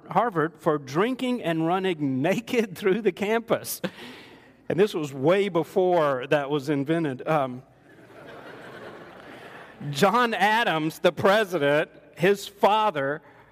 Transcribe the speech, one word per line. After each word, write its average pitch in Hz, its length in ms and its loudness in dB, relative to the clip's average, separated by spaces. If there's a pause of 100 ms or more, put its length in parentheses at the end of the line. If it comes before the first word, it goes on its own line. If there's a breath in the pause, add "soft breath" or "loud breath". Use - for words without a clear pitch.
(120)
Harvard 170 480 0
for 151 180 2
drinking 220 640 -2
and 165 240 0
running 165 560 0
<laughs> - 0 -
naked 190 560 -2
through 202 240 0
the 202 100 2
campus. 202 720 -2 (880 loud breath)
And 147 100 0
this 208 140 2
was 151 180 -6
way 175 380 2
before 160 800 0
that 143 220 0
was 143 180 -2
invented. 147 580 -2
Um, 135 360 -2 (2250 loud breath)
John 202 460 2
Adams, 185 640 0
the 175 120 6
president, 165 800 2 (260)
his 196 320 2
father 190 760 0 (280 loud breath)